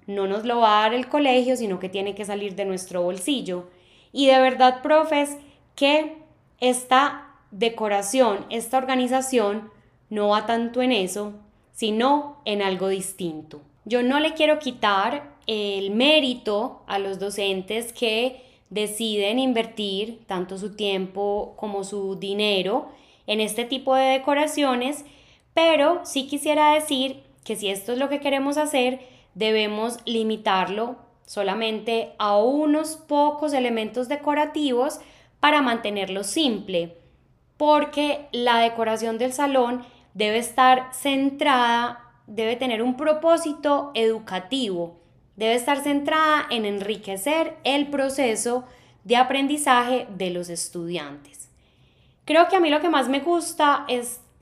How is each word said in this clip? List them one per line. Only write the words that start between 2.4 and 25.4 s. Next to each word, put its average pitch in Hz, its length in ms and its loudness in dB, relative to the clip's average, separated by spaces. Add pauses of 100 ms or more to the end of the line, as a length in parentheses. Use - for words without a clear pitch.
de 196 120 -4
nuestro 185 360 -4
bolsillo. 180 680 -4 (440)
Y 269 140 0
de 262 120 8
verdad, 254 440 4
profes, 302 560 2 (360)
que 302 440 2 (420)
esta 254 640 2 (260)
decoración, 208 960 0
esta 226 300 -2
organización 247 920 0 (360)
no 208 200 0
va 214 180 2
tanto 233 360 -2
en 254 100 2
eso, 208 400 -2 (400)
sino 247 720 0
en 208 180 -4
algo 190 240 -2
distinto. 170 760 -6 (240)
Yo 240 200 0
no 269 160 2
le 311 140 0
quiero 302 260 2
quitar 240 720 -2 (160)
el 202 420 -4
mérito 247 960 0
a 196 140 -4
los 196 180 -6
docentes 196 760 -4
que 240 520 -2 (240)
deciden 208 720 -2
invertir 226 880 -2
tanto 185 300 -6
su 196 180 -10
tiempo 202 800 -4
como 202 260 -6
su 196 320 -6
dinero 202 760 -2 (360)
en 214 140 -2
este 214 240 -4
tipo 262 320 -2
de 262 80 4
decoraciones, 277 1000 0 (500)